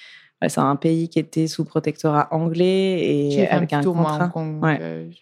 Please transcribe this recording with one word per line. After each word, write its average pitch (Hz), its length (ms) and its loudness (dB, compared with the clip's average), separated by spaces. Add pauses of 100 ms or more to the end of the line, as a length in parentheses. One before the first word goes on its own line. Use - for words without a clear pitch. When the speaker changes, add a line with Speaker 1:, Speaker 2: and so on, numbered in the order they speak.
(420)
Speaker 1:
bah, 170 80 0
c'est - 100 -2
un 139 160 2
pays 165 320 0
qui 165 120 -2
était 160 280 -2
sous 156 160 -6
protectorat 151 680 0
anglais 180 680 2
et 143 320 0
Speaker 2:
J'ai 185 140 2
fait - 60 0
un 147 60 4
Speaker 1:
avec 170 120 0
Speaker 2:
petit 151 60 0
Speaker 1:
un 147 60 2
Speaker 2:
tour, 175 140 0
moi, 165 140 2
à - 20 -2
Speaker 1:
contrat. 156 140 0
Speaker 2:
Hong 175 60 -2
Kong, 156 320 -4
Speaker 1:
Ouais. 160 100 4
Speaker 2:
donc, - 80 -2
euh, 165 280 -8 (120)